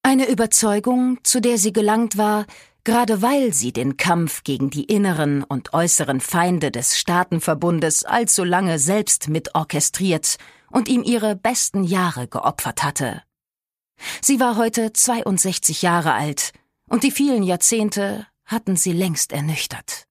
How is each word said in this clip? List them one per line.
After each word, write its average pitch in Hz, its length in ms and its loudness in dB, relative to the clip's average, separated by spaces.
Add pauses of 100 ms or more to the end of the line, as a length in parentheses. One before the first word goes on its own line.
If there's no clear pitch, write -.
Eine 262 280 4
Überzeugung, 233 920 2
zu - 180 0
der 240 180 2
sie 196 140 0
gelangt 214 440 2
war, 208 300 0 (380)
gerade 226 360 2
weil 254 320 2
sie 123 200 -2
den 131 260 -4
Kampf 170 460 0
gegen 139 260 -2
die 143 140 -6
inneren 156 600 0
und - 300 -6
äußeren 143 460 0
Feinde 175 500 0
des - 280 -2
Staatenverbundes 170 1040 0
allzu 226 400 0
lange 175 340 2
selbst 190 500 0
mitorchestriert 160 1120 -2 (320)
und - 180 0
ihm 247 140 2
ihre 214 340 0
besten 214 480 0
Jahre 170 440 0
geopfert - 540 -4
hatte. 143 400 -4 (1000)
Sie 277 180 2
war 240 160 2
heute 226 380 0
zweiundsechzig 190 880 0
Jahre 170 320 2
alt, 139 380 -2 (360)
und 233 140 0
die 277 80 2
vielen 269 320 2
Jahrzehnte 208 840 0 (200)
hatten 214 300 -2
sie 180 160 0
längst 170 400 -2
ernüchtert. - 800 -6